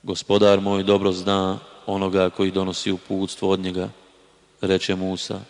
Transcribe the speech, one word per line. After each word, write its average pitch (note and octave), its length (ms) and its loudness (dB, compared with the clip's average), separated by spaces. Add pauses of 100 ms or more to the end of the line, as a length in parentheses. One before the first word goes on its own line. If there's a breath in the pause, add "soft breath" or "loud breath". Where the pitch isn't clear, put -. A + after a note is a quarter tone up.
„Gospodar G2+ 580 4
moj G2 220 0
dobro F#2+ 300 4
zna F#2+ 460 0 (280)
onoga F#2+ 440 0
koji F#2+ 200 -2
donosi F#2+ 420 -4
uputstvo F#2+ 580 -4
od F#2+ 100 2
njega”, F#2 280 -4 (720)
reče F#2+ 340 0
Musa. F#2+ 540 -6